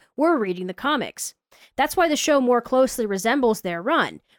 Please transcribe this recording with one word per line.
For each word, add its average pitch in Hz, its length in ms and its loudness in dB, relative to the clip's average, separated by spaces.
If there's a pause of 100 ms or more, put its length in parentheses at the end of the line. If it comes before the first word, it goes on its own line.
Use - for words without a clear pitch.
(180)
were 311 200 2
reading 185 300 -4
the 185 60 -8
comics. 262 600 -6 (440)
That's 302 180 0
why 339 140 2
the 302 80 0
show 285 240 2
more 240 180 4
closely 254 460 0
resembles 220 560 0
their 170 220 -6
run, 202 360 -2 (200)